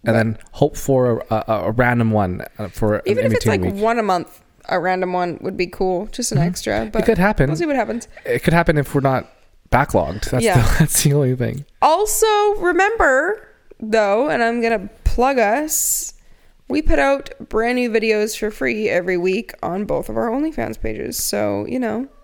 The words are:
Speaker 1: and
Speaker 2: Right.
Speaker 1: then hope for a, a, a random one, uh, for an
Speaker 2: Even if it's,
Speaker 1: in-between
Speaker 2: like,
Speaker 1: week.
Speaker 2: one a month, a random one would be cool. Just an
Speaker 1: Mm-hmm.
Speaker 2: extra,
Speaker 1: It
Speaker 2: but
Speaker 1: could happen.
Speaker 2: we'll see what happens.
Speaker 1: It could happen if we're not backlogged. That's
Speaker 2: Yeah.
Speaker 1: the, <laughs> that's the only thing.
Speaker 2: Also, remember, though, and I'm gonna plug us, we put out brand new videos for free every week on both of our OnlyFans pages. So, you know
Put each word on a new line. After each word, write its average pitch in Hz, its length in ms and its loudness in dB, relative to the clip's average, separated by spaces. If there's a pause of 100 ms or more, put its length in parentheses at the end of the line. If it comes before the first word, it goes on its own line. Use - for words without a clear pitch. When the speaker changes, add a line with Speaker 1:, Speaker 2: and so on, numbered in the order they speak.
Speaker 1:
and 113 120 2
Speaker 2:
Right. 113 80 4
Speaker 1:
then 113 140 -2 (160)
hope 147 220 2
for 127 540 2
a, 110 60 0
a, 110 180 -2 (140)
a 110 60 0
random 120 360 2
one, 98 340 0 (140)
uh, 104 120 -8
for 107 260 0
an - 100 -4
Speaker 2:
Even 233 220 0
if - 60 2
it's, - 120 0
Speaker 1:
in-between 185 240 0
Speaker 2:
like, 196 60 -4
Speaker 1:
week. 202 80 -2
Speaker 2:
one 233 160 0
a 220 40 -2
month, 180 380 -4 (260)
a 180 120 -2
random 185 340 -2
one 175 280 -2
would 190 160 -8
be 180 100 -2
cool. 185 440 -4
Just 240 200 -6
an 170 80 2
Speaker 1:
Mm-hmm. 165 80 2
Speaker 2:
extra, - 380 -4
Speaker 1:
It 214 60 -12
Speaker 2:
but - 140 0
Speaker 1:
could 220 140 2
happen. 185 320 2
Speaker 2:
we'll 156 60 -2
see 339 100 -2
what 285 80 0
happens. 220 320 -4 (180)
Speaker 1:
It 120 140 0
could 160 140 2
happen 165 260 2
if - 160 -4
we're 139 60 2
not 131 300 -2 (400)
backlogged. 104 600 0
That's 127 120 0
Speaker 2:
Yeah. 196 160 2
Speaker 1:
the, - 160 4
<laughs> - 40 0
that's - 240 2
the 143 100 4
only 131 220 2
thing. 127 300 -4 (180)
Speaker 2:
Also, 392 420 2 (480)
remember, 370 760 0 (320)
though, 220 500 2
and 269 140 0
I'm 233 180 0
gonna 220 280 -2 (140)
plug 262 360 2
us, 247 720 -2 (540)
we 294 140 -2
put 302 180 4
out 277 320 0 (180)
brand 233 260 0
new 247 140 0
videos 214 480 0
for 214 140 -4
free 220 380 -2
every 180 280 0
week 185 360 -2 (100)
on 185 220 -4
both - 240 -4
of 220 80 -4
our 226 120 -2
OnlyFans 277 500 -4
pages. - 420 -6
So, 208 460 -2
you 262 120 -4
know 240 280 -4 (160)